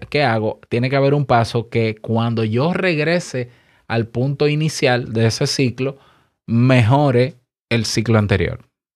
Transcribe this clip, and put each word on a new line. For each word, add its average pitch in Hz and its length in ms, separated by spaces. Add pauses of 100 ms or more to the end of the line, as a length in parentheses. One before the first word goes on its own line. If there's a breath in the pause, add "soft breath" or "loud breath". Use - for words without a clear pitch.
que 147 140
hago, 113 460
tiene 120 200
que 139 60
haber 139 180
un 147 120
paso 117 420
que 113 280
cuando 113 500
yo 123 280
regrese 170 760 (400 soft breath)
al 113 180
punto 139 400
inicial 147 640
de 113 140
ese 113 200
ciclo, 131 520 (500 soft breath)
mejore 127 880 (340)
el 117 140
ciclo 113 340
anterior. 95 440 (340)